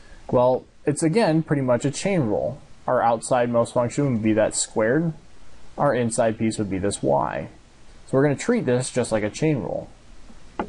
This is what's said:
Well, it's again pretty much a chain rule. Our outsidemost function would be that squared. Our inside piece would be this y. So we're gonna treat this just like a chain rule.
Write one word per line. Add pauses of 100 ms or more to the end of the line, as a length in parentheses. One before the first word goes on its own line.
(300)
Well, (200)
it's
again
pretty
much
a
chain
rule. (240)
Our
outsidemost
function
would
be
that
squared. (640)
Our
inside
piece
would
be
this
y. (600)
So
we're
gonna
treat
this
just
like
a
chain
rule. (800)